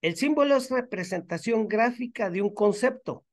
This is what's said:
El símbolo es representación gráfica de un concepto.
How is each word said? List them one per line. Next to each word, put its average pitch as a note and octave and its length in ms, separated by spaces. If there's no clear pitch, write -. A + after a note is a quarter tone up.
El E3+ 140
símbolo C#4+ 400
es C4 140
representación G3+ 960
gráfica A#3 600
de F3+ 120
un G3+ 120
concepto. G3+ 800